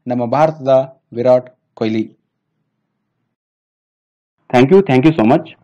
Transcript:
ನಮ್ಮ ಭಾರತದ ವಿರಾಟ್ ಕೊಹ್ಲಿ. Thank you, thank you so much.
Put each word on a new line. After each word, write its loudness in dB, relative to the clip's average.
ನಮ್ಮ -6
ಭಾರತದ -2
ವಿರಾಟ್ 0
ಕೊಹ್ಲಿ. -6
Thank 2
you, 4
thank 2
you 0
so 0
much. 0